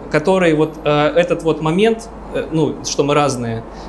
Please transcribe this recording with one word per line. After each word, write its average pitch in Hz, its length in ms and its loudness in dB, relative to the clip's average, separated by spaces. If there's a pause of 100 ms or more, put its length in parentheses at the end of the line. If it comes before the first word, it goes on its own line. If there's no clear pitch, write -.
(120)
которые 170 440 2
вот, 156 280 0
э, 147 320 2
этот 175 280 2
вот 156 180 0
момент, 202 460 2 (280)
э, 135 160 -4
ну, 156 240 0 (100)
что - 180 0
мы 143 100 0
разные, 123 500 0 (240)